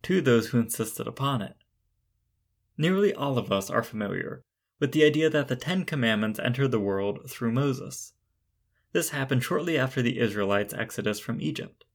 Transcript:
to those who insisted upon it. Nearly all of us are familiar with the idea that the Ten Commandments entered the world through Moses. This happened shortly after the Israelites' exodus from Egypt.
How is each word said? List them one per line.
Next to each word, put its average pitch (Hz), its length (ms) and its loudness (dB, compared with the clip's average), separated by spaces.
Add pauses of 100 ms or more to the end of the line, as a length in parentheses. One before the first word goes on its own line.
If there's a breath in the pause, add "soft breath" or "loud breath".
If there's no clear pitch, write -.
to 185 180 2
those 120 280 4
who 123 100 2
insisted - 480 -4
upon 131 340 -2
it. 95 140 -10 (1200)
Nearly 185 340 4
all 139 280 0
of 98 120 -2
us 98 200 0
are 113 120 0
familiar 101 600 -6 (360)
with 139 120 0
the 151 120 4
idea 151 280 4
that 147 160 0
the 127 80 -2
Ten 175 300 -2
Commandments 110 540 0
entered 127 300 2
the 120 100 2
world 98 480 -2
through 117 260 -4
Moses. 135 600 -2 (760)
This 165 180 0
happened 135 340 0
shortly 170 360 0
after 131 240 0
the 120 160 0
Israelites' 101 540 0
exodus 104 460 -4
from - 220 -6
Egypt. - 540 -8